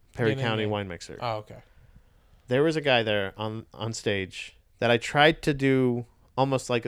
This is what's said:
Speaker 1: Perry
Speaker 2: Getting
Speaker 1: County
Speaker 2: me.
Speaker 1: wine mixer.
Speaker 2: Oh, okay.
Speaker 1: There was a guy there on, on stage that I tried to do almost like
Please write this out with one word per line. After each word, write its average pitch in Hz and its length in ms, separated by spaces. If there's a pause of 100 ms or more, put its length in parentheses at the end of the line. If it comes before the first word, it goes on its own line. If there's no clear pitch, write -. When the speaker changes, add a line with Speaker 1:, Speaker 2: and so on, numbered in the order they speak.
(140)
Speaker 1:
Perry 113 160
Speaker 2:
Getting 135 140
Speaker 1:
County 110 220
Speaker 2:
me. 104 40
Speaker 1:
wine 101 180
mixer. 85 320
Speaker 2:
Oh, 117 180
okay. 104 180 (920)
Speaker 1:
There 127 140
was 160 140
a 156 60
guy 127 200
there 101 360
on, 110 260 (100)
on 110 200
stage - 640 (220)
that 117 120
I 120 80
tried 151 440
to 156 120
do 131 500 (320)
almost 135 320
like 120 200